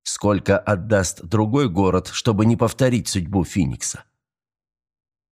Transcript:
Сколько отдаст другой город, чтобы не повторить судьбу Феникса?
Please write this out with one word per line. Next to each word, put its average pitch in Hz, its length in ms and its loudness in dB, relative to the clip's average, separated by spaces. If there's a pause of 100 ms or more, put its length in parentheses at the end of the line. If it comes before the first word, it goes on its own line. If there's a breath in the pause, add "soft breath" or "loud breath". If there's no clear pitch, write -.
Сколько 98 560 0
отдаст 101 640 0
другой 107 460 0
город, 90 380 2
чтобы 107 400 0
не 117 100 4
повторить 120 520 0
судьбу 90 340 -2
Феникса? - 600 -4 (1300)